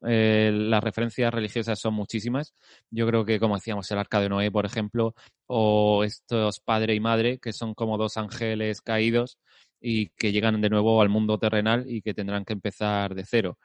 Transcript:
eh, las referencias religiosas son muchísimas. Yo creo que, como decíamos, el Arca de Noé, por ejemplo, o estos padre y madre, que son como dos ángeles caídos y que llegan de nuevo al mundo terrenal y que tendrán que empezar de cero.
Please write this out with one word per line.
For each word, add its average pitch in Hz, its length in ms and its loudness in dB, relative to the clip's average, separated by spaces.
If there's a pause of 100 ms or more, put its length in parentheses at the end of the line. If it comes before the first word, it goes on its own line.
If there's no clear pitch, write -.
eh, 110 420 4
las 107 320 2
referencias 117 520 -2
religiosas 110 440 -4
son 110 140 -2
muchísimas. 113 640 -4 (360)
Yo 113 160 0
creo 113 200 2
que, 110 120 2
como 104 180 2
decíamos, 101 340 -6
el 101 80 0
Arca 101 200 0
de 101 120 2
Noé, 101 200 0
por 101 140 0
ejemplo, 113 500 -2 (300)
o 107 600 4
estos 107 560 -4
padre 110 340 0
y 107 60 0
madre, 113 380 0
que 113 140 -10
son 110 220 -8
como 110 240 -2
dos 107 180 -2
ángeles 110 640 -4
caídos 117 580 0 (400)
y 110 380 -2
que 107 160 0
llegan 107 300 2
de 104 80 2
nuevo 110 320 4
al 104 80 4
mundo 107 280 0
terrenal 110 480 0
y 117 140 -6
que 104 140 -6
tendrán 101 320 -4
que 107 80 -6
empezar 101 600 -2
de 92 120 -8
cero. 98 380 0